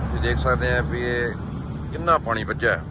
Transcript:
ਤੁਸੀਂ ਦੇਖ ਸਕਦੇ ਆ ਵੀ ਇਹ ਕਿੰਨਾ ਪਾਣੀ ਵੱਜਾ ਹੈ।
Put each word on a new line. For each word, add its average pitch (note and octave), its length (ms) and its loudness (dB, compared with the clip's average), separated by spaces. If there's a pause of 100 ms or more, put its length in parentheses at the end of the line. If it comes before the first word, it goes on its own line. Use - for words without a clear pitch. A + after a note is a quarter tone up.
ਤੁਸੀਂ - 180 0
ਦੇਖ A#2+ 180 2
ਸਕਦੇ B2 360 2
ਆ B2 60 2
ਵੀ B2 240 -2
ਇਹ A#2+ 280 0 (580)
ਕਿੰਨਾ D#3+ 280 2
ਪਾਣੀ A2+ 240 -2
ਵੱਜਾ G#2+ 280 2
ਹੈ। E2 200 0